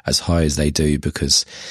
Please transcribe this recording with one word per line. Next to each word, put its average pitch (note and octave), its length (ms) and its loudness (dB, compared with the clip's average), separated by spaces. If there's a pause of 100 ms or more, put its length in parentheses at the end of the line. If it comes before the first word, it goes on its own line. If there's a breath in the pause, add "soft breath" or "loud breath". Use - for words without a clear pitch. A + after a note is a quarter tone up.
as - 140 0
high E2 240 2
as D2 100 0
they D2 160 2
do, D2 300 2
because - 440 -2 (260 loud breath)